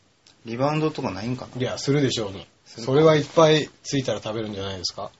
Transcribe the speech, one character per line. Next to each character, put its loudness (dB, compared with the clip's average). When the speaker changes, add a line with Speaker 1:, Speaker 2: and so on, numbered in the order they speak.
Speaker 1:
リ -8
バ 0
ウ -2
ン -2
ド 0
と -8
か -4
な -8
い -6
ん -4
か -10
な？ -6
Speaker 2:
い -2
や、 -4
す 0
る 2
で 2
し -2
ょ -4
う -12
に。 -16
Speaker 1:
す -18
る -12
か。 0
Speaker 2:
そ 4
れ 8
は 8
い 2
っ -2
ぱ 6
い 2
つ -4
い -2
た -2
ら -8
食 -6
べ -4
る -8
ん -8
じ -8
ゃ -6
な -6
い -8
で -8
す -6
か？ -12